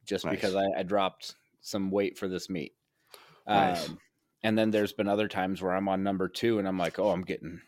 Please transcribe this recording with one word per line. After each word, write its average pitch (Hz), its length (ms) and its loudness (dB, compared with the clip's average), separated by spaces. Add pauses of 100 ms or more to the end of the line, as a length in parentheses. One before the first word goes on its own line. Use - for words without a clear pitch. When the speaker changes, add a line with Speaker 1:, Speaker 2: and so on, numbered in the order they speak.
Speaker 1:
just 98 200 -2
Speaker 2:
Nice. 92 100 0
Speaker 1:
because 95 200 0
I, 98 100 4 (140)
I 98 40 -2
dropped 95 520 -2 (260)
some 98 300 -4
weight 101 260 0
for 98 100 -6
this 92 220 -6
meet. 85 240 -6 (760)
Speaker 2:
Nice. 92 420 2
Speaker 1:
Um, 82 100 -12 (440)
and 110 140 4
then 110 140 4
there's 104 220 2
been 101 140 0
other 104 200 2
times 92 340 -2
where 92 140 0
I'm 98 120 0
on 95 140 0
number 95 260 0
two 117 300 0
and 98 100 0
I'm 95 120 0
like, 82 180 -2
"Oh, 92 140 4
I'm 90 100 0
getting, 85 460 -8